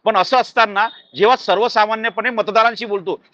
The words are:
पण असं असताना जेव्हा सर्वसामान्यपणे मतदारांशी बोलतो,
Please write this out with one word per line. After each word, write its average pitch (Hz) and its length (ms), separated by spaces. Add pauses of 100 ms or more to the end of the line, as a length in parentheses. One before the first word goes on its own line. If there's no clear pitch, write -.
पण 214 140
असं 190 200
असताना 220 500 (280)
जेव्हा 214 200
सर्वसामान्यपणे 220 960
मतदारांशी 220 560
बोलतो, 190 360 (120)